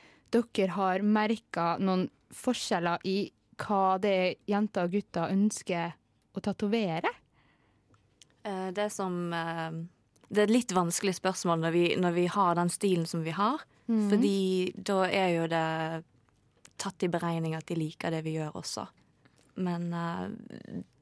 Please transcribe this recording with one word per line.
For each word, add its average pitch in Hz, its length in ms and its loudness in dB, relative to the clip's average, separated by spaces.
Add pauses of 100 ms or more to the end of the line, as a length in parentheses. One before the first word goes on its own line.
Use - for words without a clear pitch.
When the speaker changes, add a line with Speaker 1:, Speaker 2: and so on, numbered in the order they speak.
(320)
Speaker 1:
dere 220 420 2
har 190 280 0
merket 214 800 0
noen 185 260 2 (260)
forskjeller 175 720 -2
i 190 120 0 (400)
hva 190 400 2
det 202 160 2
er 185 200 2 (120)
jenter 202 400 0
og 175 80 -4
gutter 180 400 -2
ønsker 185 600 0 (400)
å 190 100 -8
tatovere? 202 680 0 (1400)
Speaker 2:
Eh, 190 240 -4
det 202 140 -2 (100)
som, 185 220 -4 (180)
eh, 165 460 -4 (500)
det 208 140 4
er - 20 6
et 214 80 4
litt 240 220 2
vanskelig 180 420 2
spørsmål 170 460 0
når 165 100 2
vi, 175 80 4 (160)
når 175 160 2
vi 175 160 2
har 180 240 2
den 175 160 2
stilen 175 380 2
som 165 180 -4
vi 160 80 -4
har, 214 240 0 (300)
Speaker 1:
Mhm. 220 240 2
Speaker 2:
fordi 202 240 4 (400)
da 190 240 0 (100)
er 190 240 2
jo 165 140 2
det 160 560 -2 (760)
tatt - 240 -8
i 185 60 2
beregning 165 480 -2
at 160 100 -10
de 175 80 -6
liker 165 380 -4
det 160 100 -2
vi 160 140 -4
gjør 156 180 -4
også. - 320 -8 (720)
Men, 175 360 -4
eh, - 880 -8 (200)